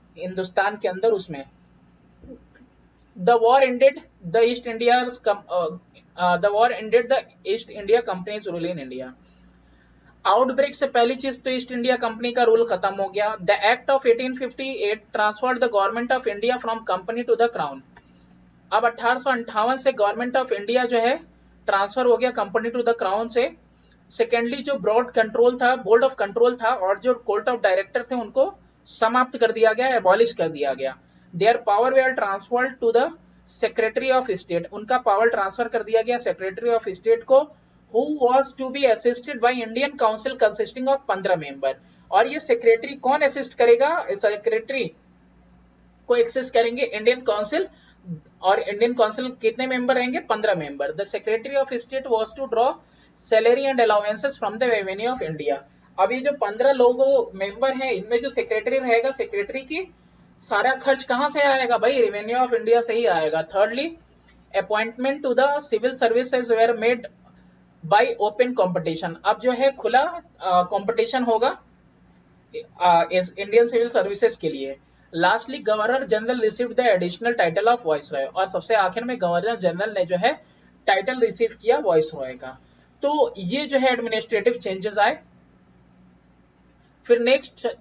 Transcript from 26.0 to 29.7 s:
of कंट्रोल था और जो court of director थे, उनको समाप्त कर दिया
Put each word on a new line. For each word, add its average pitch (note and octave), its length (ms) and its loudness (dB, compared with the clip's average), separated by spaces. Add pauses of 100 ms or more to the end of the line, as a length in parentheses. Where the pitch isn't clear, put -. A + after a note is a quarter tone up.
of C4 80 0
कंट्रोल A#3 420 0
था A#3 140 -2
और G3+ 300 0
जो A#3+ 320 -2
court G#3+ 240 -2
of - 60 -8
director G3 500 0
थे, B3+ 40 -4
उनको A#3 400 -2 (300)
समाप्त B3+ 520 0
कर A3+ 140 2
दिया A3 220 4